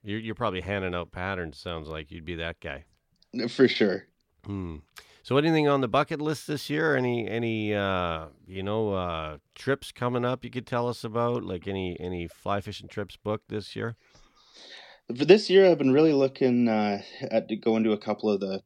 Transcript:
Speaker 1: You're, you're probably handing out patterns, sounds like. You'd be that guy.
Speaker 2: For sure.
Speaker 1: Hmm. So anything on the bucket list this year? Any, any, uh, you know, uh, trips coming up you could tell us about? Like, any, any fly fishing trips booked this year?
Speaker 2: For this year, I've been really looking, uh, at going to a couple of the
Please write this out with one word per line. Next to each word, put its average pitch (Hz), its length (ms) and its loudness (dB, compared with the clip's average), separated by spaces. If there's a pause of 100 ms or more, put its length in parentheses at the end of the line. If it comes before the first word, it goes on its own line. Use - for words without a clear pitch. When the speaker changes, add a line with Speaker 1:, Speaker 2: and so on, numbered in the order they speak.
Speaker 1:
You're, 107 160 -4
you're 110 160 -8
probably 98 260 -2
handing 92 320 -2
out 87 180 -6
patterns, 90 460 -6
sounds 82 300 -8
like. 78 240 -10
You'd 85 140 -14
be 87 100 -8
that 82 240 -8
guy. 69 260 -10 (640)
Speaker 2:
For 131 180 6
sure. 98 360 2 (420)
Speaker 1:
Hmm. 92 300 -8 (480)
So 131 140 0
anything 156 300 4
on 139 140 4
the 127 60 0
bucket 143 340 0
list 151 240 -4
this 151 240 -6
year? 151 260 0
Any, 120 320 0
any, 110 460 -2
uh, 90 520 0 (200)
you 92 160 -10
know, 104 320 -2
uh, 80 440 -4 (180)
trips - 360 -4
coming 123 340 -2
up 123 200 -4
you 117 60 -12
could 123 160 -8
tell 120 200 -2
us 120 160 -6
about? 117 400 -2
Like, 92 240 -6
any, 95 320 -4
any 90 280 -6
fly 101 340 -4
fishing 98 260 -12
trips - 300 -10
booked 104 320 -6
this 101 260 -8
year? 110 200 -6 (1200)
Speaker 2:
For 147 80 2
this 208 240 8
year, 190 220 8
I've 151 80 4
been 135 140 4
really 156 200 6
looking, 131 540 4
uh, 104 340 2 (300)
at 113 180 0 (120)
going 113 220 2
to 110 100 4
a 101 40 0
couple 107 320 -4
of 101 120 0
the 98 240 -4